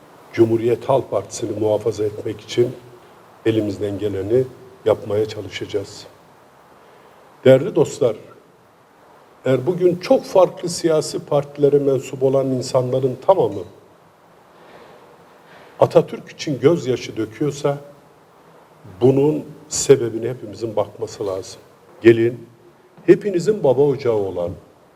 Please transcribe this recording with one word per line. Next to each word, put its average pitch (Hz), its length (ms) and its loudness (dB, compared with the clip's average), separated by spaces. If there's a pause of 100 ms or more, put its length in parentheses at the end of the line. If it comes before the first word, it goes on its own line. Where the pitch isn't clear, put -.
(340)
Cumhuriyet 113 560 2
Halk 131 220 0
Partisi'ni 104 480 -6
muhafaza 107 440 -2
etmek 104 380 -8
için 123 300 0 (760)
elimizden 104 540 -2
geleni 101 440 -2 (420)
yapmaya 107 400 0
çalışacağız. 101 840 -10 (1400)
Değerli 135 300 6
dostlar, 131 400 0 (1300)
eğer 131 220 2
bugün 175 280 2
çok - 300 2
farklı 180 440 2
siyasi 160 500 0
partilere 143 600 2
mensup 135 440 -2
olan 135 240 2
insanların 127 680 -2 (100)
tamamı 110 360 2 (2250)
Atatürk - 500 2
için 139 300 -8
gözyaşı 123 580 0
döküyorsa 143 600 -4 (1200)
bunun 139 420 4 (260)
sebebine 117 600 2
hepimizin 113 460 -10
bakması 104 520 -6
lazım. 95 340 -8 (400)
Gelin, 117 460 4 (580)
hepinizin 196 580 0
baba 131 180 2
ocağı 123 340 0
olan 90 360 -4 (440)